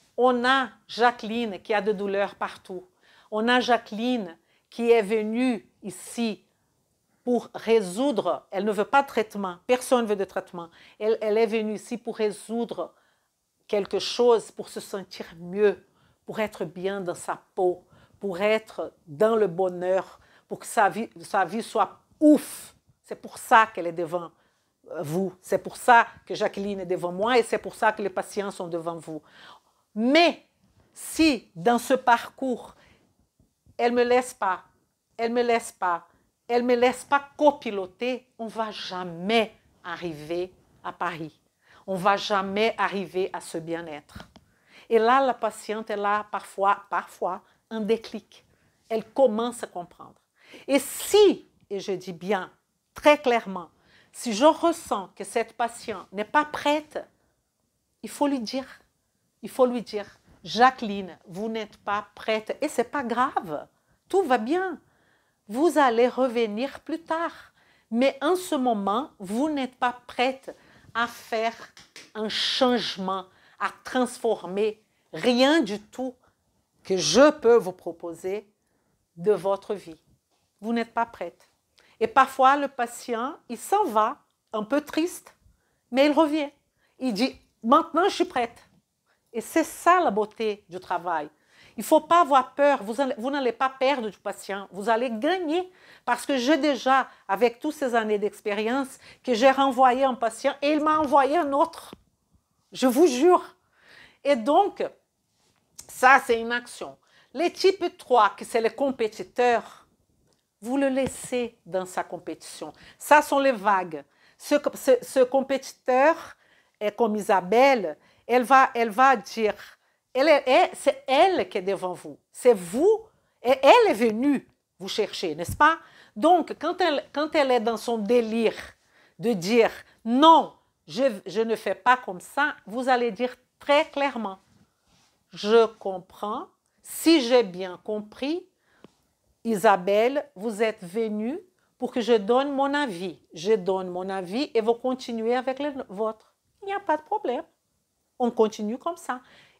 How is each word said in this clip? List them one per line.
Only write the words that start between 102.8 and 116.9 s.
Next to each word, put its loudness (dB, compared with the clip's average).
vous 4
jure. 4
Et 2
donc, 2
ça, 6
c'est 0
une -4
action. -10
Les -2
types 0
trois, 4
qui -14
c'est -2
les 0
compétiteurs, -2
vous -4
le 2
laissez -6
dans -6
sa -8
compétition. -14
Ça 6
sont -2
les 2
vagues. -2
Ce, -2
ce, 0
ce -2
compétiteur 0
est -4